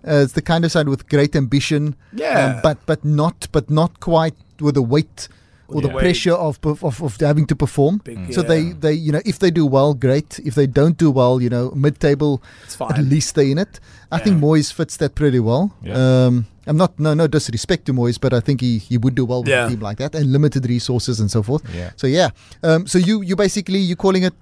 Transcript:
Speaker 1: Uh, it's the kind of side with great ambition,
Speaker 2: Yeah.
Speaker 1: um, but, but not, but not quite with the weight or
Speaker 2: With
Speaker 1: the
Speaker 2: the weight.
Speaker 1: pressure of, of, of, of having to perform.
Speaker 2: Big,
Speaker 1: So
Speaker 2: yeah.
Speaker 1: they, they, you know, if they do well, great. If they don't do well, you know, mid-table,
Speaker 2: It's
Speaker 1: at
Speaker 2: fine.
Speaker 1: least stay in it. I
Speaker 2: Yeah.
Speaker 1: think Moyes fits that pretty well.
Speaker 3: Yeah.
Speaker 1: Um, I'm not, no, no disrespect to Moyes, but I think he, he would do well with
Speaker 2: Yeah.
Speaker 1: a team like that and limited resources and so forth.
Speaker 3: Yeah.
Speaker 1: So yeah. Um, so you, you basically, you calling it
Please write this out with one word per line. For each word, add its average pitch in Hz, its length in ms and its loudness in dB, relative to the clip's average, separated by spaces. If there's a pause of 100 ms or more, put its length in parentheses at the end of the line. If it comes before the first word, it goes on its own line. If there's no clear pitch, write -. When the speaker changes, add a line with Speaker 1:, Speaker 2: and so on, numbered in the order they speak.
Speaker 1:
Uh, 147 200 2
it's 135 100 -2
the 165 80 -2
kind 170 240 0
of 165 60 0
side 147 180 0
with - 200 -4
great 143 260 2
ambition, 143 600 -2 (160)
Speaker 2:
Yeah. 208 440 0
Speaker 1:
um, 120 80 -10
but, 151 240 0
but 151 180 -2
not, 151 460 -2
but - 180 -2
not 156 300 0
quite 165 340 0 (260)
with 147 140 0
the 135 80 2
weight 135 460 -2 (400)
or - 80 -14
Speaker 2:
With 143 80 -2
Speaker 1:
the 143 60 0
Speaker 2:
the - 60 -6
weight. 135 60 -2
Speaker 1:
pressure 175 320 2
of, 165 300 -2
of, 151 200 -2
of, 139 200 -4
of 127 160 -6
having 151 260 2
to 139 100 0
perform. 147 480 0
Speaker 2:
Big, 95 300 -12
Speaker 1:
So - 80 0
Speaker 2:
yeah. - 60 -2
Speaker 1:
they, 160 240 2
they, 156 220 -2
you 156 180 -2
know, 151 120 0
if - 140 -4
they 180 140 2
do 160 160 2
well, 139 260 2
great. 135 500 -2
If 120 120 -6
they 139 100 4
don't 143 320 2
do 160 140 4
well, 127 280 2
you 120 120 0
know, 120 240 -4
mid-table, 143 680 0 (220)
Speaker 2:
It's - 180 -14
Speaker 1:
at 123 140 -4
Speaker 2:
fine. 139 140 0
Speaker 1:
least 147 200 0
stay 143 220 2
in 147 80 0
it. - 200 -6 (320)
I 165 60 -4
Speaker 2:
Yeah. 190 60 -4
Speaker 1:
think 185 180 2
Moyes 151 320 2
fits - 240 -6
that 147 160 -2
pretty 135 260 0
well. 127 320 0 (120)
Speaker 3:
Yeah. - 100 -10 (320)
Speaker 1:
Um, 123 220 0 (180)
I'm 151 120 0
not, 175 220 0
no, 151 140 0
no 160 140 2
disrespect 139 580 -2
to 139 80 -2
Moyes, 120 260 0
but 127 140 0
I 120 60 2
think 135 220 -2
he, 120 180 0
he 123 180 -4
would 127 160 0
do 123 120 0
well 123 180 -4
with 120 60 -4
Speaker 2:
Yeah. 123 180 2
Speaker 1:
a - 20 -2
team 117 120 -4
like 107 180 -8
that 147 160 -6
and 143 160 0
limited 139 360 2
resources 120 520 -2
and 104 100 0
so 107 140 0
forth. 135 180 -2 (140)
Speaker 3:
Yeah. 87 200 -10
Speaker 1:
So 135 120 -4
yeah. 151 240 2 (320)
Um, 165 240 2
so 185 100 0
you, 202 240 2
you 185 140 -4
basically, 196 420 -2
you 180 180 0
calling 190 280 2
it 180 180 0